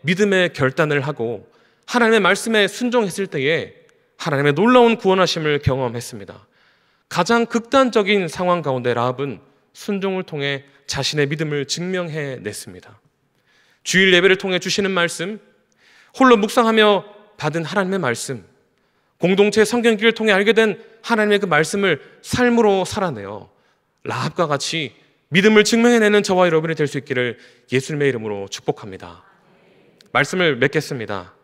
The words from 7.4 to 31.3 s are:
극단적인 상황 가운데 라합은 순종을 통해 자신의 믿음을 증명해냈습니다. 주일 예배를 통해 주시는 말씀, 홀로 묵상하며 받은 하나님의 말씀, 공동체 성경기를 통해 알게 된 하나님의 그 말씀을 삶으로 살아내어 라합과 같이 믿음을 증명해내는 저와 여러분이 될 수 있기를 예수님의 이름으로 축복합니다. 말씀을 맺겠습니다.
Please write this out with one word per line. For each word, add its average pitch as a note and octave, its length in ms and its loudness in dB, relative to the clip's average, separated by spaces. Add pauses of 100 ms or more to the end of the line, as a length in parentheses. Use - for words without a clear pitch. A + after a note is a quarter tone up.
극단적인 A3 840 0
상황 F3+ 320 -2
가운데 B2+ 320 -2
라합은 B2 480 -4 (320)
순종을 F#3+ 520 -6
통해 C#3 400 -6 (220)
자신의 C#3+ 420 -2
믿음을 D3 380 -6
증명해냈습니다. C#3+ 1300 -10 (840)
주일 F#3+ 320 2
예배를 F#3 240 4
통해 F#3 200 -4
주시는 F#3+ 320 -2
말씀, F3 480 -4 (800)
홀로 B3+ 180 6
묵상하며 G#3+ 680 2 (320)
받은 D#3 280 -4
하나님의 F#3+ 360 -2
말씀, A#2+ 440 -4 (760)
공동체 G3+ 460 2
성경기를 A3+ 480 2
통해 A3 200 0
알게 G3+ 220 2
된 G#3+ 280 0 (200)
하나님의 G#3 380 0
그 G3+ 60 -2
말씀을 E3 540 0 (220)
삶으로 A#3 640 2
살아내어 G#2 640 -8 (540)
라합과 C3 460 -4
같이 D3 480 -6 (320)
믿음을 G#3 340 6
증명해내는 A3 640 4
저와 F3+ 220 4
여러분이 D#3+ 280 0
될 D3 140 0
수 C#3+ 100 -6
있기를 B2 400 -4 (320)
예수님의 C#3+ 380 0
이름으로 G#2+ 400 -6
축복합니다. F2+ 720 -10 (880)
말씀을 D3 460 0
맺겠습니다. A#2+ 880 -4